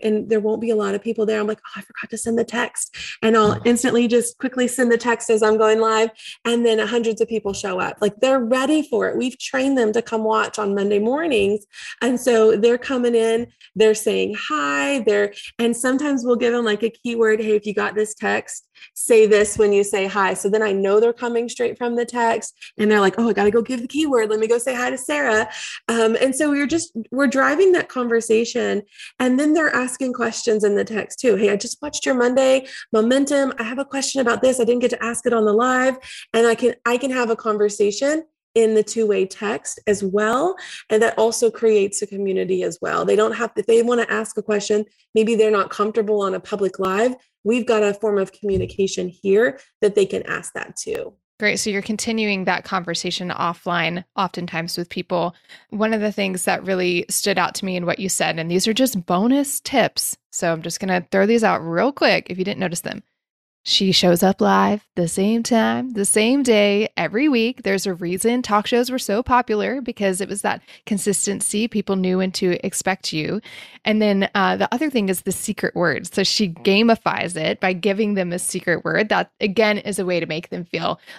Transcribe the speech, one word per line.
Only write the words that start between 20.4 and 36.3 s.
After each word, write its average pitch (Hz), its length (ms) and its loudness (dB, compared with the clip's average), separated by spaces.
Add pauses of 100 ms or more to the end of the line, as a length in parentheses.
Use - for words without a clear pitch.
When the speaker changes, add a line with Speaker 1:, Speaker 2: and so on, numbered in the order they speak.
Speaker 1:
then 220 140 2
I 208 100 0
know 196 260 2
they're 233 140 4
coming 233 360 -4
straight - 300 -4
from 240 160 -4
the 240 100 -2
text 233 480 -2 (240)
and 214 140 2
they're 214 60 6
like, 196 220 2
"Oh, 233 100 2
I 202 60 2
gotta 202 160 2
go 226 100 4
give 233 220 -6
the 247 60 -10
keyword. 262 420 0
Let 214 100 0
me 226 60 0
go 233 120 2
say 247 160 -4
hi 247 140 -4
to 262 80 -4
Sarah." 254 520 0 (400)
Um, 226 300 2
and 262 160 2
so 302 160 0
we're 285 160 0
just, - 300 -4 (140)
we're 269 160 2
driving 269 460 4
that - 180 0
conversation. 226 920 0 (360)
And 254 200 2
then 302 140 4
they're 311 220 2
asking 254 400 -4
questions 226 500 0
in 202 120 4
the 196 80 2
text - 360 -8
too. 226 160 4
"Hey, 202 140 2
I 202 60 0
just - 260 -8
watched 294 240 -6
your 269 80 2
Monday 262 520 4 (260)
Momentum. 269 680 2
I 226 60 -4
have 240 140 -8
a 277 60 -4
question 269 380 -4
about 226 180 2
this. 254 200 2
I 233 40 4
didn't 240 160 2
get 240 100 2
to 226 140 -6
ask 233 220 -6
it 240 80 2
on 220 100 2
the 208 80 4
live." 254 460 2 (340)